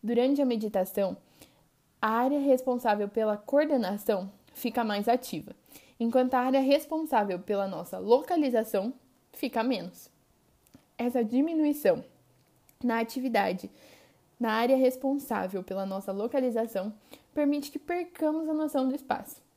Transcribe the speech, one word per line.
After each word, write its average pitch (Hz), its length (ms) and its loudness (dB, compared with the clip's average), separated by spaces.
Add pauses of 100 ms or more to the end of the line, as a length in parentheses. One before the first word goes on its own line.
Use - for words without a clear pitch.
Durante 247 400 2
a - 20 4
meditação, 202 720 -2 (840)
a 220 60 0
área 254 320 2
responsável 247 680 2
pela 214 280 0
coordenação 208 920 0 (260)
fica 233 280 -2
mais 208 260 -2
ativa, 233 460 -2 (460)
enquanto 254 340 2
a 254 60 2
área 262 200 2
responsável 277 760 0
pela 196 300 -2
nossa 175 280 -10
localização 233 960 2 (400)
fica 233 300 -4
menos. 196 480 -6 (880)
Essa 240 240 0
diminuição 294 840 2 (760)
na 226 160 0
atividade, 226 720 -2 (680)
na 233 120 0
área 233 260 4
responsável 262 880 0
pela 196 240 -6
nossa 196 240 -6
localização, 226 840 -2 (400)
permite 294 380 0
que - 80 -10
percamos 320 680 -4
a 320 40 -2
noção 294 360 0
do 262 80 -2
espaço. - 480 -8 (120)